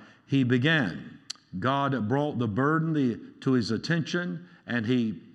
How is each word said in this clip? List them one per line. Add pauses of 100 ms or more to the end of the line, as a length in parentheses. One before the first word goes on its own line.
(260)
he
began. (420)
God
brought
the
burden
the, (220)
to
his
attention, (220)
and
he (140)